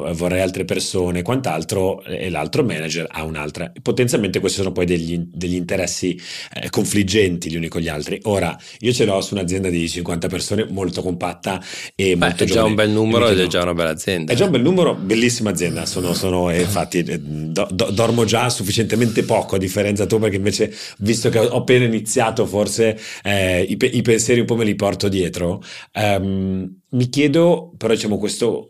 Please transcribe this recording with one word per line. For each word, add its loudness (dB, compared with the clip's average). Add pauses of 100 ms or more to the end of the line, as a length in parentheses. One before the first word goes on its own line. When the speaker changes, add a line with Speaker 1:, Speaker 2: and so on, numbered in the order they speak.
Speaker 1:
eh, -2
vorrei 0
altre -2
persone, -2
quant'altro, -2
e -6
l'altro 0
manager -4
ha -8
un'altra. -8 (100)
Potenzialmente 0
questi -2
sono 0
poi 0
degli, 0 (140)
degli -4
interessi, -2 (340)
eh, -8
confliggenti 0
gli -4
uni -4
con -4
gli -2
altri. -6
Ora, -2 (220)
io 0
ce 4
l'ho 2
su -6
un'azienda -2
di 0
cinquanta -4
persone, -2
molto -4
compatta -4 (320)
e 2
Speaker 2:
Beh, 2
Speaker 1:
molto 0
Speaker 2:
è 2
già 0
Speaker 1:
giovane. 4
Speaker 2:
un 2
bel 4
numero 4
Speaker 1:
E 6
Speaker 2:
ed 2
è 4
Speaker 1:
no. 2
Speaker 2:
già 0
una 0
bella 0
azienda. -2
Speaker 1:
È 2
già 4
un 2
bel 2
numero, 4
bellissima 0
azienda, -2
sono, -2
sono, 0
eh, 2
infatti, 0
eh, -2
do-, -4
do-, 0
dormo 4
già 2
sufficientemente 0
poco, 0
a 2
differenza 0
tua, 2
perché 0
invece, 0 (260)
visto 2
che 2
ho 2
appena 4
iniziato, 0
forse, 2 (220)
eh, 2
i -2
pe-, 0
i 2
pensieri 4
un 0
po' 0
me 2
li 2
porto 0
dietro. 0 (340)
Ehm, -2
mi 2
chiedo, 2
però, 2
diciamo, 0
questo, -2